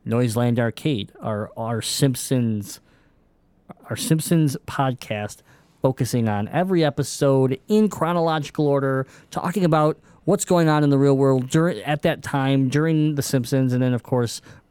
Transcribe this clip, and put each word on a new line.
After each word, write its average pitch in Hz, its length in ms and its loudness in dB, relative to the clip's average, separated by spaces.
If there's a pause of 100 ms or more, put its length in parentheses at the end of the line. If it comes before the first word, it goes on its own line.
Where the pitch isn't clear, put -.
Noiseland 120 520 0
Arcade, 117 600 -4
our, 107 380 -6
our 113 240 -4
Simpsons, 120 1000 -2 (1080)
our 120 80 -6
Simpsons 160 580 0 (100)
podcast, 120 720 -6 (440)
focusing 123 480 0
on 104 180 -2
every 175 360 0
episode 135 840 0
in 214 220 2
chronological 160 800 -2
order, 135 380 0 (260)
talking 175 340 -2
about 156 320 2 (260)
what's 196 220 0
going 170 240 2
on 151 140 4
in 147 60 4
the 139 80 4
real 139 200 4
world 131 320 2
dur-, 160 360 0
at 147 180 -2
that 160 200 0
time 135 460 0
during 151 460 2
The 139 60 -2
Simpsons, 131 520 0
and 127 100 2
then, 127 100 2
of 120 100 -2
course, 123 380 -2 (300)